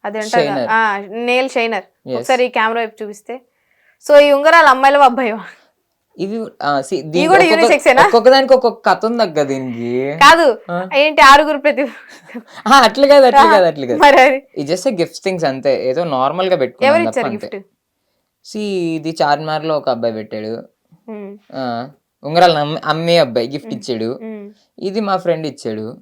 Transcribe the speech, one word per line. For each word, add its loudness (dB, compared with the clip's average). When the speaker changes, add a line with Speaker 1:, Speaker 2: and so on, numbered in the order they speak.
Speaker 1:
అది -8
అంటారు -2
కదా. -4
Speaker 2:
షైనర్. -6
Speaker 1:
ఆ, -2
నెయిల్ -4
షైనర్. -6
Speaker 2:
Yes. -6
Speaker 1:
ఒకసారి -2
ఈ -4
కెమెరా -4
వైపు -10
చూపిస్తే. -16
So 8
ఈ 4
ఉంగరాలు 4
అమ్మాయిలవా 4
అబ్బాయివా? -2
Speaker 2:
ఇవి, -8
ఆ, -2
see, -10
Speaker 1:
ఇవి -6
Speaker 2:
దీనికి -2
Speaker 1:
కూడా 4
Speaker 2:
ఒక్కొక్క, 2
Speaker 1:
యూనిసెక్సేనా? 2
Speaker 2:
ఒక్కొక్క 4
దానికి 6
ఒక్కొక్క -2
కథ 0
ఉంది -2
అక్క -2
దీనికి. -6
Speaker 1:
కాదు, 2
Speaker 2:
ఆ? -8
Speaker 1:
ఏంటి 2
ఆరుగురు 6
ప్రతి -2
Speaker 2:
ఆ, 6
అట్లా 4
కాదు, 8
అట్లా 6
Speaker 1:
ఆ, 6
Speaker 2:
కాదు, 4
అట్లా -2
కాదు. -2
Speaker 1:
మరి 6
అది? 2
Speaker 2:
It's -6
just -4
a -8
gift -6
things -4
అంతే, -2
ఏదో -2
నార్మల్ -2
గా 0
పెట్టుకున్నాను -2
Speaker 1:
ఎవరు -2
Speaker 2:
తప్ప -6
Speaker 1:
ఇచ్చారు -6
Speaker 2:
అంతే. -12
Speaker 1:
గిఫ్ట్? -16
Speaker 2:
See, -8
ఇది -6
చార్మినార్లో -2
ఒక -6
అబ్బాయి -4
పెట్టాడు. -10
Speaker 1:
హ్మ్. -16
Speaker 2:
ఆ, -10
ఉంగరాలు 2
అమ్మే, -4
అమ్మే 0
అబ్బాయి 0
గిఫ్ట్ -12
Speaker 1:
హ్మ్. -10
Speaker 2:
ఇచ్చాడు. -8
Speaker 1:
హ్మ్. -16
Speaker 2:
ఇది -8
మా -2
ఫ్రెండ్ -4
ఇచ్చాడు. -10